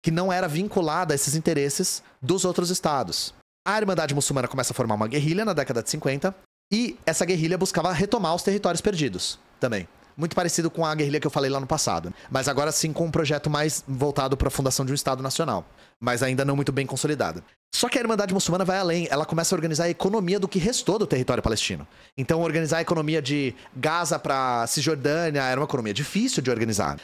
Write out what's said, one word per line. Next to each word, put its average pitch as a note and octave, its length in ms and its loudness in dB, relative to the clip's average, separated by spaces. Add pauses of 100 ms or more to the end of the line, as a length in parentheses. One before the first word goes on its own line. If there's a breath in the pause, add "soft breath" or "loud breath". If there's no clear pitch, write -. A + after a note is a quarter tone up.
que E3 80 2
não F3 200 2
era F3+ 160 2
vinculada E3 680 0
a - 20 2
esses C#3 180 0
interesses D#3+ 680 0 (180 loud breath)
dos F3 240 0
outros F3+ 240 0
estados. D3 640 0 (360)
A G3+ 80 2
Irmandade E3+ 380 0
Muçulmana C#3 340 0
começa B2+ 240 -2
a - 20 -6
formar A2+ 200 0
uma G#2+ 120 0
guerrilha D3 380 0
na G#3+ 80 0
década B2+ 300 0
de - 80 -6
cinquenta D3+ 440 -2 (380)
e A3+ 320 -2
essa E3 220 0
guerrilha E3+ 320 0
buscava F3+ 340 0
retomar F3+ 420 2
os F3 80 -4
territórios G3 380 0
perdidos D3+ 580 -2 (220)
também. G#2 260 -2 (300)
Muito D#3 180 -4
parecido E3+ 360 0
com E3 140 -2
a D#3 100 0
guerrilha D3 260 0
que D3 60 -4
eu D3 40 2
falei C#3 200 0
lá C#3 100 -2
no C3+ 60 -6
passado, F2 460 -2 (180 loud breath)
mas C3 180 0
agora C#3+ 240 0
sim D#3+ 180 0
com E3+ 140 -2
um E3 60 -2
projeto D3+ 400 0
mais D3 360 0
voltado C3+ 480 0
pra C3 140 0
fundação C3 380 0
de B2+ 60 -2
um - 20 0
Estado C3 280 -2
Nacional, C3 440 -2 (340 loud breath)
mas A#2+ 220 0
ainda C3 200 2
não C#3 140 2
muito C#3+ 160 0
bem C3+ 140 -2
consolidado. A#2+ 580 -2 (280 soft breath)
Só - 160 2
que C4+ 100 2
a - 20 2
Irmandade G3+ 320 0
Muçulmana F#3 320 2
vai F#3 140 2
além, F3 320 0
ela D3 160 0
começa E3 280 0
a - 20 0
organizar D#3+ 280 0
a F3 60 2
economia F#3+ 500 0
do G3 80 0
que G3 100 0
restou G3 400 0
do G#3 80 0
território B2+ 360 0
palestino. G2+ 440 -2 (300 loud breath)
Então, D#3+ 240 0
organizar D#3+ 380 2
a E3 40 0
economia D#3 380 0
de C#3 340 0 (220 loud breath)
Gaza D#3+ 420 0
pra B2+ 480 0
Cisjordânia D3 760 0
era B2+ 180 2
uma D3+ 60 0
economia A2+ 260 -2
difícil F#3+ 500 0
de C3 80 0
organizar. G2+ 540 0